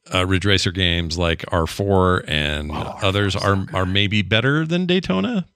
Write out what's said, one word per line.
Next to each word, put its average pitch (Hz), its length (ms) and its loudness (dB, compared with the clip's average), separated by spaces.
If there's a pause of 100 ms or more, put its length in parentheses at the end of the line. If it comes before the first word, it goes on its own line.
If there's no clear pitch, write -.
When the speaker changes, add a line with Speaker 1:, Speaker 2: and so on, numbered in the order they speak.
(120)
Speaker 1:
uh, 92 140 2
Ridge 95 180 2
Racer 98 260 2
games 85 460 0
like 85 340 0
R 82 160 2
four 92 600 2
and 76 420 -2
Speaker 2:
Oh, - 320 -8
Speaker 1:
others 98 320 0
are, 95 380 0
are 92 140 0
maybe 101 340 0
better 123 460 0
than 175 180 -2
Daytona. 190 720 -2